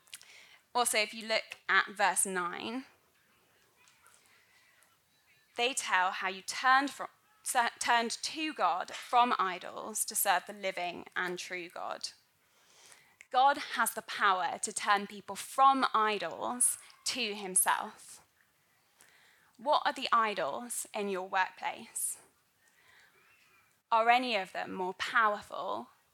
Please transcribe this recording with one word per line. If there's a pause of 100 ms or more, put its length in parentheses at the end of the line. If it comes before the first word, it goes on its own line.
(760)
Also,
if
you
look (120)
at (100)
verse
nine, (2750)
they
tell
how
you
turned
from, (360)
ser-,
turned (120)
to
God
from
idols
to
serve
the
living (100)
and
true
God. (1200)
God (180)
has
the
power
to
turn
people
from
idols (280)
to
himself. (1400)
What
are
the
idols
in
your
workplace? (1800)
Are
any
of
them
more
powerful (240)